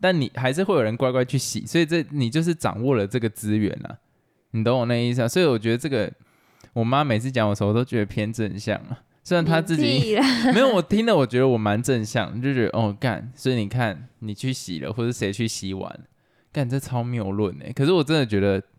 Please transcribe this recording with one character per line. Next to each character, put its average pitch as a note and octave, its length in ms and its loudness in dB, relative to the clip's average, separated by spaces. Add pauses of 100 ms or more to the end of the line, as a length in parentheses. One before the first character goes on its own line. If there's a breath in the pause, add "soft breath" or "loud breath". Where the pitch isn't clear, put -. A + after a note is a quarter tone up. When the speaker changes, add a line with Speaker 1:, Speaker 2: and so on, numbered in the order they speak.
Speaker 1:
但 F3+ 180 4
你 B2+ 140 -2
还 B2+ 180 0
是 E3+ 120 0
会 G3 100 0
有 C#3 80 4
人 A2 160 0
乖 B2+ 140 0
乖 B2+ 120 2
去 C3 140 -2
洗， - 300 -4
所 E3+ 120 2
以 E3+ 60 4
这， D#3+ 240 0
你 C3 220 -2
就 D#3 100 0
是 E3 140 0
掌 G2+ 260 -4
握 C3+ 140 2
了 G2+ 100 2
这 A#2 140 -2
个 A2+ 100 -2
资 G#2 260 -2
源 G#2+ 160 2 (140)
啊， - 100 -12 (540)
你 A2+ 140 -2
懂 B2 160 2
我 A#2+ 80 -2
那 A#2+ 80 0
意 A#2+ 180 0
思 B2+ 80 0
啊？ A#2 60 2
所 F#3 120 0
以 F3+ 60 6
我 B2 140 4
觉 A2+ 100 -2
得 A#2 80 2
这 D#3 100 -6
个， A#2+ 240 -2 (640 soft breath)
我 A#2 100 0
妈 C3 200 2
每 A#2+ 160 2
次 C3 120 -4
讲 A2+ 160 2
我 G#2 40 2
的 G2+ 40 0
时 - 60 -4
候， G2+ 80 2
我 G#2+ 60 2
都 B2 100 2
觉 A#2+ 140 -2
得 G#2 80 0
偏 A2 260 -4
正 G#2 240 -6
向 G#2 180 -4 (140)
啊。 - 140 -12 (200)
虽 F3+ 120 0
然 E3+ 100 2
她 E3 160 2
自 D#3+ 160 -2
己 - 80 2
Speaker 2:
你 - 140 2
屁 A3 160 2
啦。 C4+ 100 4 (120)
<laughs> A#3 140 2
Speaker 1:
没 G#3 80 4
有， C4+ 140 6
我 F3+ 80 4
听 G#3+ 240 2
了 A3+ 100 4
我 C3+ 120 4
觉 B2 100 -2
得 C3 100 4
我 A#2+ 120 4
蛮 G#2+ 200 2
正 B2 240 0
向， G#2+ 380 -4
就 C#3 140 -2
觉 A#2+ 80 2
得 F#2+ 120 2
，“哦， G#2 240 0
干， A#2 360 -2
所 - 160 -2
以 B2+ 40 2
你 G#2 140 -2
看， A#2 380 -4 (100)
你 G#2+ 160 -10
去 C3 180 -4
洗 E3 280 -8
了， C2+ 120 -6
或 A#2 140 -4
是 B2 80 -2
谁 G2 180 -4
去 A2+ 160 -2
洗 F#2+ 280 -6
碗， F#2 240 -10 (520)
干， C#3 160 -2
这 C3+ 120 -2
超 B2 240 -6
谬 A#2+ 260 -4
论 G2+ 300 0
欸。” E2+ 160 -14
可 C3+ 100 0
是 E3 60 4
我 E3+ 120 4
真 D#3 140 0
的 C#3 80 2
觉 G#2+ 140 0
得 G2 220 2 (180)